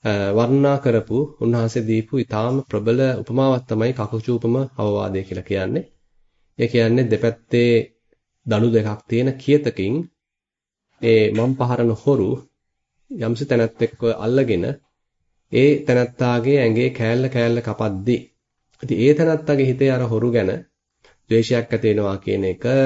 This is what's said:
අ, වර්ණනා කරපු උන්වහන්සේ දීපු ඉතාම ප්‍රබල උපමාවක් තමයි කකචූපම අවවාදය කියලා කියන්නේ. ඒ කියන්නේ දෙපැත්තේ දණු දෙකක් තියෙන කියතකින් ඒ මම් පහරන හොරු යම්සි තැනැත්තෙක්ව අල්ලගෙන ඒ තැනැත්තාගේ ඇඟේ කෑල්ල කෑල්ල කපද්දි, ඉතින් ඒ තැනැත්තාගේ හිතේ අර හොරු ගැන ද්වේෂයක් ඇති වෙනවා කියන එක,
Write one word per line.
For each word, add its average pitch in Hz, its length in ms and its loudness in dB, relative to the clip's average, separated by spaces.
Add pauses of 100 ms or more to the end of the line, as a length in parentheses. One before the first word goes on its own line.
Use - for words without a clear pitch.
අ, 110 80 -2 (180)
වර්ණනා 135 500 2
කරපු 113 400 0 (180)
උන්වහන්සේ 117 460 -2
දීපු 110 340 -2
ඉතාම 117 460 -2
ප්‍රබල 117 360 -2 (160)
උපමාවක් 127 500 -2
තමයි 113 280 -2
කකචූපම 117 640 -4 (180)
අවවාදය 101 480 -2
කියලා 92 260 -10
කියන්නේ. 98 420 -4 (720)
ඒ 120 80 0
කියන්නේ 117 420 2
දෙපැත්තේ 117 640 0 (720)
දණු 110 260 2
දෙකක් 107 320 0
තියෙන 120 300 -2
කියතකින් 131 600 0 (1080)
ඒ 113 280 4
මම් 110 260 0
පහරන 120 380 0
හොරු 110 360 0 (800)
යම්සි 120 340 -4
තැනැත්තෙක්ව 117 560 0 (140)
අල්ලගෙන 113 500 0 (840)
ඒ 131 180 4 (100)
තැනැත්තාගේ 123 800 0
ඇඟේ 120 320 2
කෑල්ල 123 380 -2
කෑල්ල 117 320 0
කපද්දි, 107 580 -2 (680)
ඉතින් 127 160 -4
ඒ 135 140 4
තැනැත්තාගේ 156 540 0
හිතේ 131 240 0
අර 123 120 -2
හොරු 113 260 -2
ගැන 107 220 0 (800)
ද්වේෂයක් 117 380 2
ඇති 113 200 -2
වෙනවා 101 300 0
කියන 98 260 -4
එක, 92 200 -4 (220)